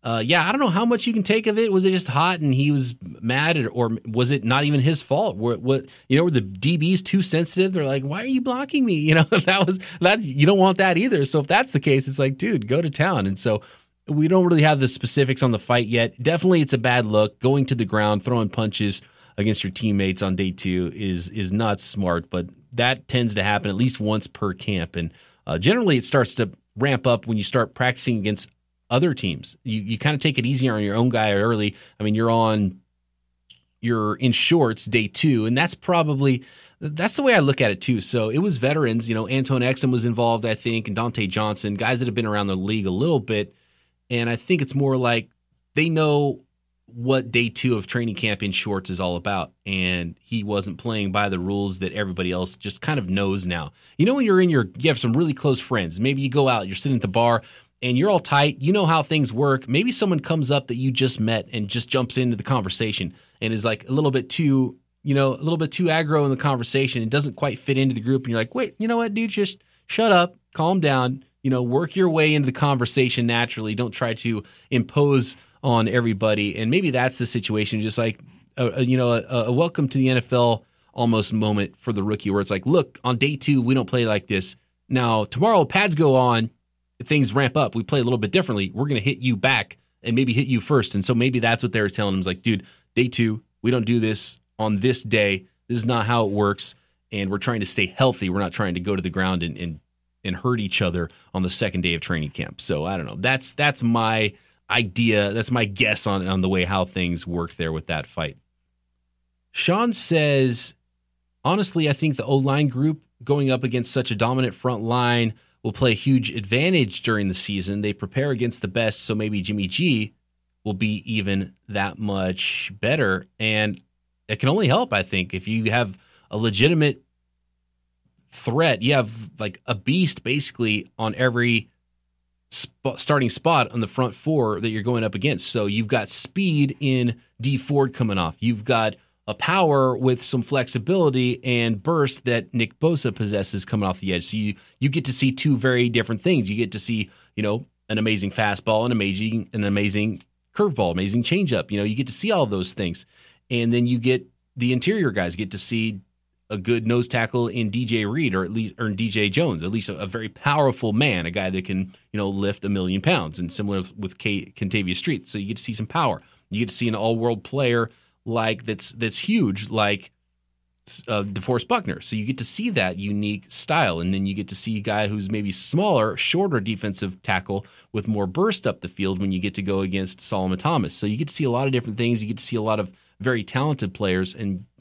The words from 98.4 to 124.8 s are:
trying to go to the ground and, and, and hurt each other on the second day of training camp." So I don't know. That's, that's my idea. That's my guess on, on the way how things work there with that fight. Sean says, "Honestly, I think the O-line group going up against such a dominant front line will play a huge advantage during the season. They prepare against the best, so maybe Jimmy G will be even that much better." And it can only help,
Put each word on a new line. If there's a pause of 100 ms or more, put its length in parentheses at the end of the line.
trying
to
go
to
the
ground
and,
and, (440)
and
hurt
each
other (240)
on
the
second
day
of
training
camp."
So
I
don't
know.
That's,
that's
my (360)
idea.
That's
my
guess
on,
on
the
way
how
things
work
there
with
that
fight. (1120)
Sean
says, (680)
"Honestly,
I
think
the
O-line
group (220)
going
up
against
such
a
dominant
front
line (300)
will
play
a
huge
advantage
during
the
season.
They
prepare
against
the
best,
so
maybe
Jimmy
G (500)
will
be
even (160)
that
much
better." (120)
And (480)
it
can
only
help,